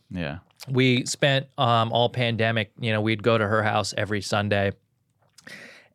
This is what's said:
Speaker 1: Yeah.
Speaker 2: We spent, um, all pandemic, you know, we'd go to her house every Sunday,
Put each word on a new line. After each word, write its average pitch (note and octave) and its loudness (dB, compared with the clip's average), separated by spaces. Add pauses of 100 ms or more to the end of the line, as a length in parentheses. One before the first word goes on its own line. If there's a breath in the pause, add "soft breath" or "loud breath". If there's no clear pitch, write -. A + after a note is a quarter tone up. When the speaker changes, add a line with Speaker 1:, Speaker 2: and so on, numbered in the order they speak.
Speaker 1:
Yeah. F2 -6 (320)
Speaker 2:
We B2+ 2
spent, C3+ 0 (100)
um, A#2 2
all A#2+ 2
pandemic, A2+ -2
you A#2 -2
know, G#2+ 0
we'd A2 0
go A2+ 4
to A2 0
her A2 2
house G#2+ 0
every G#2 -4
Sunday, G2+ 0 (1200 loud breath)